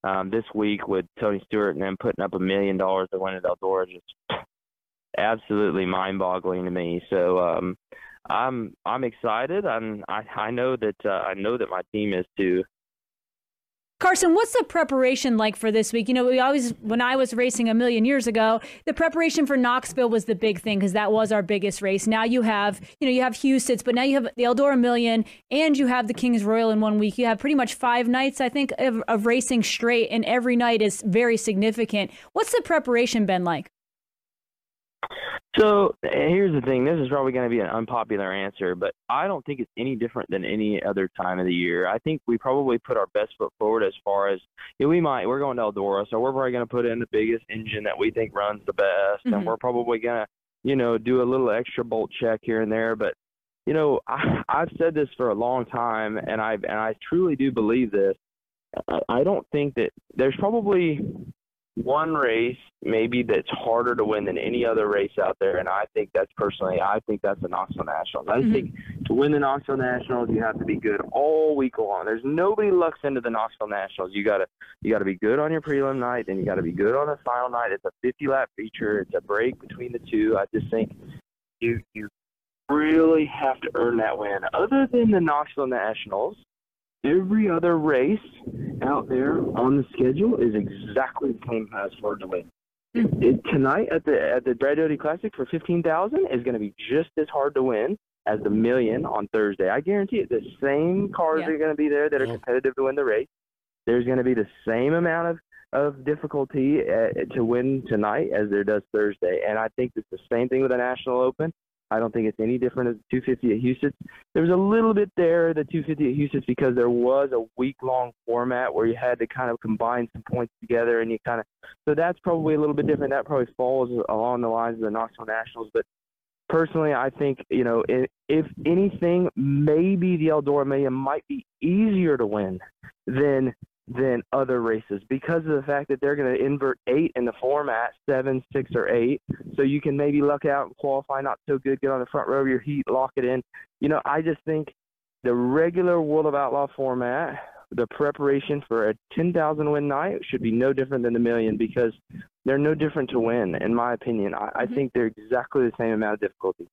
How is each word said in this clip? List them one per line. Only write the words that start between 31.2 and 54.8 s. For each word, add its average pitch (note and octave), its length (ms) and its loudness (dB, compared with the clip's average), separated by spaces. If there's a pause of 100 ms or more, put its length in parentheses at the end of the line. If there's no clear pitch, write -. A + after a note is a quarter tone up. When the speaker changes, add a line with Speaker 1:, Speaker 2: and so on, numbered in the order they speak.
Speaker 2:
significant. G#3+ 760 0 (220)
What's A4 180 0
the A#4 100 2
preparation A#3+ 640 2
been F3+ 160 2
like? E3+ 260 -2 (1900)
Speaker 1:
So, G#3 440 6
here's F3 500 2
the C#3+ 80 2
thing. B2+ 240 0
This E3 160 2
is C3 80 -2
probably C3+ 240 0
gonna B2 160 0
be A#2 120 2
an G2 60 0
unpopular A2 640 -4
answer, G2 420 -4
but F2+ 180 -4 (160)
I C#3+ 180 -2
don't F#3 180 -6
think C#3 160 -8
it's A2+ 160 -6
any B2+ 200 -4
different A#2 340 -6
than F#2 140 -4
any G#2+ 380 -2
other F#2+ 260 -2 (120)
time F2+ 200 -2
of F2+ 60 0
the F2+ 80 0
year. F2 340 0
I G#2+ 100 -2
think D#3 280 -4
we A#2 120 0
probably C3 400 0
put - 180 -6
our G2 120 0
best G#2 300 -4
foot - 200 -4
forward A2 240 2
as G2 120 -2 (100)
far G2+ 240 0
as, G2 120 -2 (380)
you C3+ 80 2
know, D3 40 4
we F3 100 4
might, C3 260 0
we're B2+ 140 -2
going C3+ 160 -2
to A#2+ 80 -2
Eldora, G2+ 460 -2
so A2+ 100 0
we're C3+ 120 0
probably C3 200 -2
gonna A#2+ 140 -2
put A#2+ 200 -2
in A#2 140 -2
the A#2 100 -6
biggest A2+ 380 0
engine G#2+ 360 -8
that G2+ 140 -4
we G#2 120 2
think A2 260 -4
runs G2+ 300 -2
the G2+ 60 -4
best, G2 520 2
Speaker 2:
Mm-hmm. B3 100 0
Speaker 1:
and G2+ 120 -2
we're A2+ 100 -2
probably A#2+ 420 -2
gonna, A2+ 280 -2 (380)
you C3+ 120 2
know, A#2+ 220 2
do B2 240 2
a - 20 2
little B2+ 260 2
extra A#2+ 340 -2
bolt A2+ 260 -2 (100)
check A2+ 220 0
here A2 180 -2
and G#2+ 100 -2
there. A2+ 240 0
But, G#2+ 200 -4 (520)
you C#3+ 80 -2
know, D3+ 320 2
I, - 420 -2
I've D#3+ 300 0
said E3 160 2